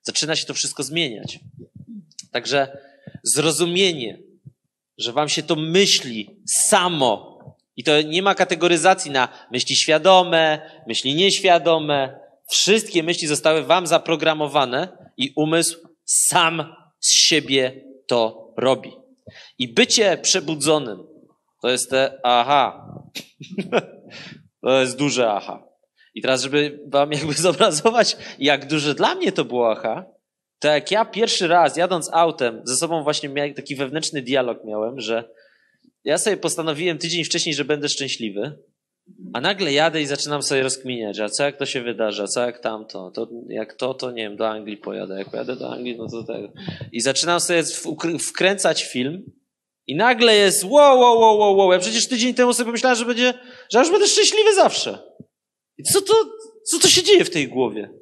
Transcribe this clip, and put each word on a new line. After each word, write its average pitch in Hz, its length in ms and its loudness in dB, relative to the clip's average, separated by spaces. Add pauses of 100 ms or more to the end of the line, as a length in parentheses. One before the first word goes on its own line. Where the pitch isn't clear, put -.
Zaczyna 156 340 -4
się - 100 -6
to 143 80 -12
wszystko - 300 -6
zmieniać. 131 560 -8 (920)
Także 131 460 -2 (460)
zrozumienie, 156 960 0 (800)
że 117 160 -8
wam 147 160 -2
się 151 140 -4
to 165 120 -2
myśli 156 920 0
samo 160 840 2 (420)
i 123 80 -12
to 151 180 4
nie 156 200 -2
ma 196 140 2
kategoryzacji 175 760 2
na 131 400 -2
myśli 127 240 -4
świadome, 160 960 4 (160)
myśli 131 280 -4
nieświadome. 160 1040 2 (300)
Wszystkie 208 540 0
myśli 170 240 -4
zostały 151 360 0
wam 165 240 2
zaprogramowane 151 1300 -2
i 139 180 -4
umysł 160 520 0 (180)
sam 165 720 0 (240)
z - 120 0
siebie 131 720 2 (220)
to 113 500 -2
robi. 127 340 0 (680)
I 123 100 -4
bycie 202 500 2
przebudzonym 147 920 -2 (540)
to 117 80 0
jest 123 200 -2
te 131 340 0
aha. 123 640 2 (720)
<laughs> - 360 -4 (680)
To 131 200 2
jest 123 160 -2
duże 123 340 0
aha. 101 320 -8 (500)
I 107 80 -12
teraz, 123 200 -2
żeby 143 460 -4
wam 143 240 0
jakby 147 300 -4
<laughs> 175 60 2
zobrazować, 208 680 2 (220)
jak 139 280 0
duże 147 280 -2
dla 247 200 0
mnie 359 160 -2
to 151 140 -2
było 117 260 0
aha, 120 340 -6 (580)
to 147 40 2
jak 147 240 0
ja 220 140 2
pierwszy 220 420 -2
raz 156 300 4
jadąc 175 360 -2
autem 147 500 0
ze 123 120 -4
sobą 160 280 -4
właśnie 147 260 -4
miałem 143 240 -6
taki 135 220 -12
wewnętrzny 143 460 -6
dialog 123 440 -2
miałem, 110 340 -6
że 113 300 -6 (760)
ja 151 140 0
sobie 196 200 0
postanowiłem 160 600 -4
tydzień 165 260 -4
wcześniej, 160 320 -4
że 143 100 -4
będę 147 240 -4
szczęśliwy, 120 680 -6 (760)
a 120 80 -6
nagle 180 320 -2
jadę 156 280 2
i 147 40 -2
zaczynam 143 380 -4
sobie 135 200 0
rozkminiać, 120 560 -6
a 107 100 -4
co 143 140 -2
jak 139 140 -2
to 139 80 -6
się 127 160 -6
wydarzy, 107 420 -4
a 98 40 -6
co 120 140 -4
jak 120 180 -4
tamto, 107 520 -10
to 110 180 -8 (180)
jak 110 260 -10
to, 131 200 -6
to 127 180 -10
nie 117 120 -8
wiem, 104 120 -10
do 110 140 -4
Anglii 107 280 -10
pojadę, 101 400 -10
jak 95 120 -12
pojadę 120 260 -8
do 123 180 -10
Anglii, 123 240 -10
no 113 120 -12
to 113 140 -10
tak. 117 180 -12 (500)
I 117 100 -8
zaczynam 160 380 -2
sobie 170 240 0
w-, - 240 -8
ukry-, 165 320 -6
wkręcać 185 640 0
film 143 480 -6 (560)
i 135 80 -6
nagle 226 400 4
jest 202 280 4
wow, 269 360 8
wow, 240 200 8
wow, 220 180 8
wow, 208 180 6
wow, 196 160 6
ja 180 80 6
przecież 220 280 -2
tydzień 247 260 0
temu 247 200 4
sobie 240 120 -2
pomyślałem, 233 320 2
że 233 80 -2
będzie, 240 280 2 (360)
że 220 100 4
już 320 120 4
będę 403 160 4
szczęśliwy 415 480 4
zawsze. 233 440 2 (800)
I 147 60 -18
co 392 180 0
to, 392 120 2 (520)
co - 140 -4
to 370 80 4
się 359 160 6
dzieje 359 220 6
w - 40 -8
tej 143 180 -2
głowie? 110 420 -4 (120)